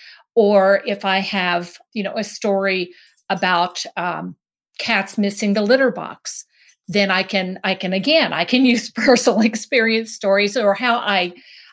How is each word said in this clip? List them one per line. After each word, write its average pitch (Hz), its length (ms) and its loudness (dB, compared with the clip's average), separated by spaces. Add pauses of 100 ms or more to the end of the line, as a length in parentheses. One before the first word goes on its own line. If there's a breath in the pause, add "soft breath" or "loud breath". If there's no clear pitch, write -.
(340 loud breath)
Or 202 520 4
if 202 180 -6
I 190 140 0
have, 180 580 -2 (160)
you 214 100 -6
know, 190 140 -6
a 214 80 -4
story 196 680 -2 (360 loud breath)
about, 180 560 0 (120)
um, 175 380 -6 (440)
cats 202 400 -2
missing 202 340 0
the 214 100 0
litter 254 280 2
box, - 540 -10 (440 loud breath)
then 196 220 0
I 190 120 0
can, 190 400 -4
I 190 120 0
can, 185 180 -6
again, 214 400 2
I 160 140 0
can 254 180 2
<laughs> 247 100 6
use 226 160 -4
personal 226 520 2
experience 226 720 0
stories 202 420 0
or 202 180 2
how 240 220 0
I 180 380 -2 (380 loud breath)